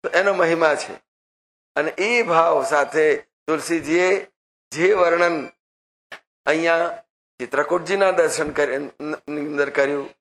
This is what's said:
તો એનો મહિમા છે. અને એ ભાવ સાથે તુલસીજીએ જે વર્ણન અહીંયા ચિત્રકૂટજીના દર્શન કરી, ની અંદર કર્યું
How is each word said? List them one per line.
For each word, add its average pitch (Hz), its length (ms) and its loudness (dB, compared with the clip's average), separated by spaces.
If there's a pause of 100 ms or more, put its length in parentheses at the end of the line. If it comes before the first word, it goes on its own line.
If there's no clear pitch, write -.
તો 165 60 -6
એનો 196 260 2
મહિમા 165 400 2
છે. - 200 -8 (800)
અને 151 140 -2
એ 233 320 0
ભાવ 165 420 2
સાથે 147 520 2 (300)
તુલસીજીએ 165 880 -2 (400)
જે 180 220 2
વર્ણન 170 540 2 (960)
અહીંયા 165 560 0 (380)
ચિત્રકૂટજીના 175 720 0
દર્શન 156 400 0
કરી, 143 280 -2 (500)
ની 147 180 -6
અંદર 143 240 -2
કર્યું 143 500 -2